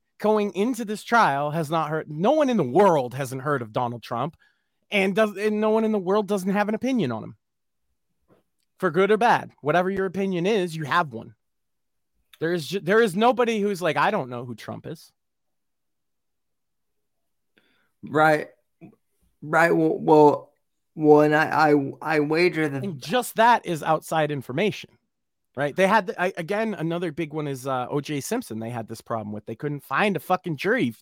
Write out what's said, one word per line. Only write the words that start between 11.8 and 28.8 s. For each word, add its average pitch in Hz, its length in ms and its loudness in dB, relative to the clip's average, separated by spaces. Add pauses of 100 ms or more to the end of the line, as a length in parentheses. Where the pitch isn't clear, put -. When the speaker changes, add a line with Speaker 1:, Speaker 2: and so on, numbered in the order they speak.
Speaker 1:
There 160 140 -2
is 160 140 -4
ju-, 175 120 -4
there 214 220 4
is 202 140 2
nobody 226 460 2
who's 196 200 -2
like, 156 160 0
"I 160 140 2
don't 160 180 -4
know 123 160 -10
who 123 100 -10
Trump 110 300 -12
is." - 260 -16 (3000)
Speaker 2:
Right. 151 440 2 (920)
Right. 160 300 2
Well, 160 280 2
well, 151 520 6 (440)
well, 151 260 6
and 151 140 4
I, 151 360 2
I, 143 200 2 (240)
I 151 60 2
wager 156 460 0
that 139 160 -6
Speaker 1:
And 175 180 -8
just 220 340 -4
that 226 300 4
is 160 180 -4
outside 160 480 0
information, 147 580 -4 (680)
right? 139 200 -4
They 185 120 4
had, 202 200 2
the, 220 140 -8
I, 190 160 -2
again, 202 360 -4
another 170 380 -4
big 147 220 -8
one 151 140 -6
is, 135 200 -8
uh, 127 220 -4
O 147 120 -4
J 147 180 -6
Simpson. 170 400 -8
They 113 120 -8
had 117 160 -8